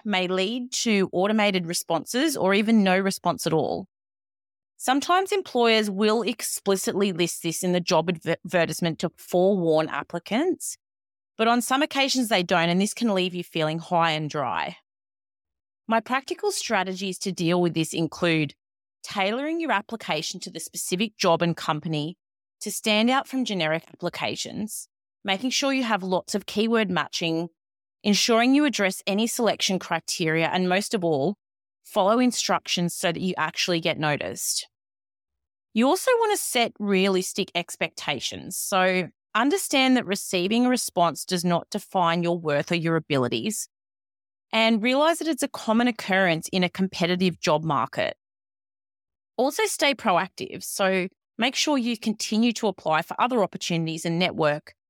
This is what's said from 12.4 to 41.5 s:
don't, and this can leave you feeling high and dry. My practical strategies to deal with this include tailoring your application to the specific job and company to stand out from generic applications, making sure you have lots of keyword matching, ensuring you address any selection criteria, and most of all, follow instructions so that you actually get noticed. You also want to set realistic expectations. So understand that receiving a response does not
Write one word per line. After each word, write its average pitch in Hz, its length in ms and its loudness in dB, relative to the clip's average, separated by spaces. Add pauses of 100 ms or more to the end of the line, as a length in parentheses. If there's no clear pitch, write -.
don't, 170 280 2
and 180 100 2
this 202 140 0
can 226 200 0
leave 185 200 0
you 175 100 -8
feeling 160 360 -2
high 165 320 2
and 156 180 -4
dry. 117 460 -4 (1120)
My 220 140 0
practical 277 500 -4
strategies 190 680 -4
to 196 140 -4
deal 175 280 2
with 170 140 2
this 160 180 -2
include 160 640 -2 (480)
tailoring 262 580 -4
your 294 120 -2
application 190 680 -4
to - 100 -14
the 160 100 -12
specific - 580 -4
job 170 240 4
and 170 120 2
company 156 600 -4 (460)
to 214 80 -6
stand 220 400 2
out 269 180 0
from 262 160 -2
generic 165 480 -2
applications, - 960 -8 (360)
making 202 260 -2
sure 269 220 0
you 269 100 0
have 220 200 0
lots 185 320 -2
of 196 100 -2
keyword 220 460 0
matching, 165 580 -2 (540)
ensuring 233 520 4
you 294 120 6
address 202 400 0
any 202 200 0
selection 202 520 0
criteria, 165 720 0
and 185 160 2
most 190 240 0
of 208 100 0
all, 165 340 0 (480)
follow 208 340 2
instructions 180 760 0
so 175 180 -2
that 160 80 -6
you 185 180 -2
actually 165 420 -2
get 165 180 -2
noticed. - 720 -4 (1040)
You 233 160 4
also 381 240 2
want 453 260 2
to - 40 -4
set - 360 0
realistic 196 760 0
expectations. - 1040 -6
So 185 500 0 (260)
understand 262 640 2
that 226 100 0
receiving 196 600 0
a 247 40 2
response 170 540 0
does 175 200 -4
not 170 260 0